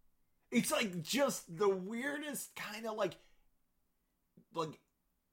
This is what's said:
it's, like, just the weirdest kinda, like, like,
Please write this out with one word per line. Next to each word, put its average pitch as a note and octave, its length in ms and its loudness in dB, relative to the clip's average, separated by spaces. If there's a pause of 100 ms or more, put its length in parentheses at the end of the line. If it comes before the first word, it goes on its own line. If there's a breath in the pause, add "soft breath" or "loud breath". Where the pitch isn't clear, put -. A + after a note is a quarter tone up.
(520)
it's, A#3 180 4
like, G#3 320 0
just A#3+ 560 0
the G3+ 100 6
weirdest A#3+ 880 -2
kinda, G#3+ 380 -6
like, G#3+ 220 0 (1400 soft breath)
like, D#3+ 240 -2 (540)